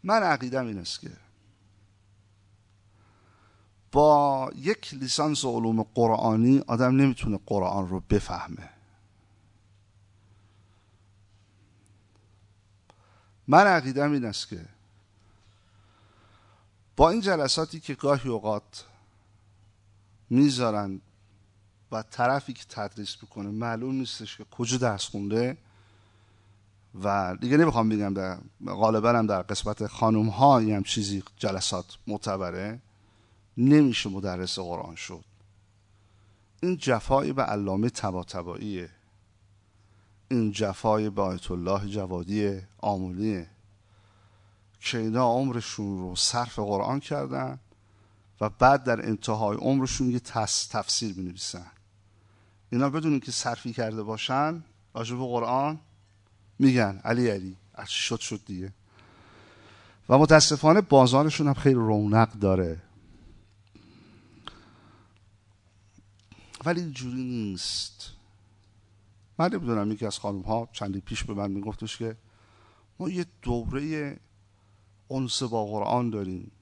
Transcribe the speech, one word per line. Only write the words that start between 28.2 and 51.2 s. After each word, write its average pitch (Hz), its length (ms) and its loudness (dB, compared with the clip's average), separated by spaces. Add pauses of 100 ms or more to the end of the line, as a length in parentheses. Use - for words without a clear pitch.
غالباً 110 420 2
هم 117 180 4
در 98 160 0
قسمت 104 440 -6
خانم‌ها 113 760 4
یه 107 140 2
هم 98 60 -2
چیزی 101 400 -4 (140)
جلسات 95 600 -6 (100)
معتبره، 101 720 -6 (760)
نمیشه 131 520 6
مدرس 95 500 -6
قرآن 87 360 -8
شد. 85 300 -14 (1400)
این 180 160 0
جفایی 135 560 0
به 135 100 -2
علامه 101 460 0
طباطباییه، 90 1000 -8 (1400)
این 113 240 0
جفای 107 580 0
به 101 120 -2
آیت 92 280 -4
الله 95 380 -2
جوادی 98 720 -4 (180)
آملیه 95 720 -4 (1300)
که - 180 -6
اینا 113 260 0
عمرشون 117 720 -2
رو 90 180 -8
صرف 120 420 -2
قرآن 104 420 -2
کردن 135 580 -6 (840)
و 107 80 -2
بعد 127 360 6
در 117 220 0
انتهای 107 500 -2
عمرشون 131 540 0
یه 123 80 0
تص-، - 520 -4
تفسیر 107 460 -4
می‌نویسن. 90 540 -10 (1000)